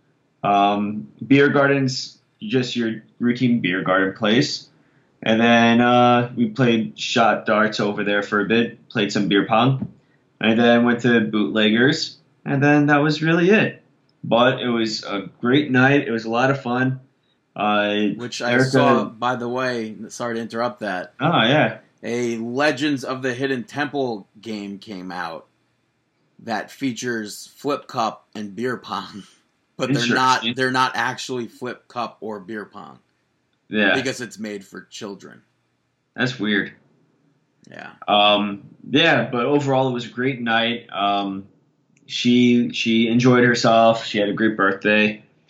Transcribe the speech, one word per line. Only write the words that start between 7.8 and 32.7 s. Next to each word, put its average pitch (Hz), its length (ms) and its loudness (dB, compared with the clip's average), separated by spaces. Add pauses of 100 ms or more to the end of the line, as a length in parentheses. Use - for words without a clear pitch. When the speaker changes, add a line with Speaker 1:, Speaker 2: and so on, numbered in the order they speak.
Speaker 1:
over 104 240 -2
there 101 180 0
for 104 180 -2
a 101 40 0
bit, 113 440 -2
played 104 240 -2
some 104 140 0
beer 98 220 2
pong, 127 440 2 (480)
and 110 160 2
then 120 280 4
went 120 160 2
to 120 220 4
Bootleggers, 110 960 0 (260)
and 139 180 -2
then 147 240 4
that 147 120 4
was 151 220 0
really 170 300 2
it. 202 320 0 (400)
But 123 380 2
it 123 80 -4
was 113 340 -2
a 95 260 -8 (120)
great 127 320 2
night. 135 340 4
It 113 60 -4
was 113 120 -4
a 113 60 -6
lot 131 220 2
of 135 100 -6
fun. 131 380 -2 (560)
Uh, 104 580 0
Speaker 2:
Which 117 260 -10
I 120 120 -2
Speaker 1:
Erica 131 180 2
Speaker 2:
saw, 131 360 4
by 123 280 -4
the 120 140 -6
way, 120 480 -6 (120)
sorry 117 280 -8
to 113 40 -6
interrupt 117 400 -6
that. 92 400 -8
Speaker 1:
Oh, 147 220 2
yeah. 117 360 2 (260)
Speaker 2:
A 117 320 -4
Legends 135 640 -2
of 127 200 -8
the 131 120 -4
Hidden 131 300 -4
Temple 131 640 -6 (120)
game 101 380 -12
came 92 320 -14
out 87 380 -10 (960)
that 110 260 -8
features 117 840 -8
flip - 320 -6
cup 113 480 -6
and 104 180 -12
beer 120 220 -6
pong, 98 480 -12 (260)
<laughs> - 260 -20
but 131 160 -4
they're 120 140 0
not, 123 380 2
Speaker 1:
Interesting. 120 100 -4
Speaker 2:
they're 127 160 -2
not 131 240 0
actually 120 540 -6
flip - 400 -14
cup 117 320 -10
or 107 180 -10
beer 101 280 -12
pong. 80 340 -20 (720)